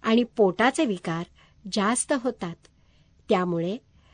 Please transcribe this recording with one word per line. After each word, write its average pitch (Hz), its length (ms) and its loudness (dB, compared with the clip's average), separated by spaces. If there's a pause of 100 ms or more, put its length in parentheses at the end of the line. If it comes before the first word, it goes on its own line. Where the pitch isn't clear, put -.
आणि 226 200 4
पोटाचे 233 640 2
विकार 175 380 -4 (480)
जास्त 220 420 -2 (100)
होतात. 196 320 -6 (760)
त्यामुळे 180 480 0 (360)